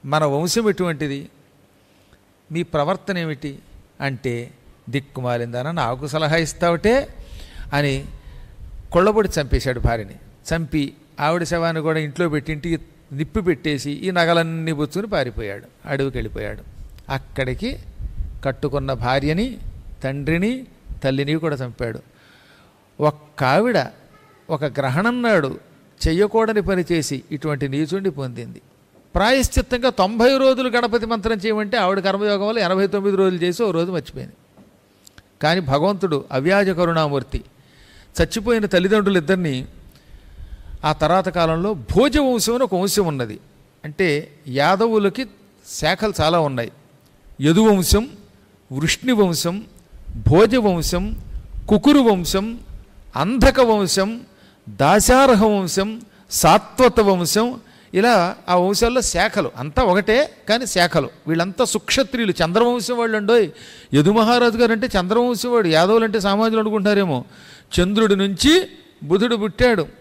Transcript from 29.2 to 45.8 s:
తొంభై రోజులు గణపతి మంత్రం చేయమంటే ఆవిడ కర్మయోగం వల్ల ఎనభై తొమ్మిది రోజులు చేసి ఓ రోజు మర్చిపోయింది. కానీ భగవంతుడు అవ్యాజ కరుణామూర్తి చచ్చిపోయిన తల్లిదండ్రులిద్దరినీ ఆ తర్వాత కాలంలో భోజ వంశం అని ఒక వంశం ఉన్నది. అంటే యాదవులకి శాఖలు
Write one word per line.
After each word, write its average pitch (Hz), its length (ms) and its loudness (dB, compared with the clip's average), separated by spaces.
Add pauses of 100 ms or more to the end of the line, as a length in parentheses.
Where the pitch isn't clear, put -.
తొంభై 233 480 2
రోజులు 262 320 4
గణపతి 233 360 0
మంత్రం 220 320 -2
చేయమంటే 214 400 -2
ఆవిడ 196 220 2
కర్మయోగం 196 480 0
వల్ల 226 120 -2
ఎనభై 190 280 2
తొమ్మిది 196 300 0
రోజులు 185 220 2
చేసి 175 240 -2
ఓ 202 80 0
రోజు 170 200 -2
మర్చిపోయింది. 147 420 -10 (1080)
కానీ 165 180 2
భగవంతుడు 160 720 0
అవ్యాజ 185 380 2
కరుణామూర్తి 160 760 -2 (800)
చచ్చిపోయిన 220 440 -2
తల్లిదండ్రులిద్దరినీ 185 1040 0 (1160)
ఆ 151 80 0
తర్వాత 180 360 0
కాలంలో 170 440 0
భోజ 208 440 2
వంశం 247 380 0
అని 254 80 0
ఒక 196 120 -2
వంశం 190 320 0
ఉన్నది. 127 320 -6 (460)
అంటే 156 460 -2 (160)
యాదవులకి 202 800 0 (440)
శాఖలు 190 520 -2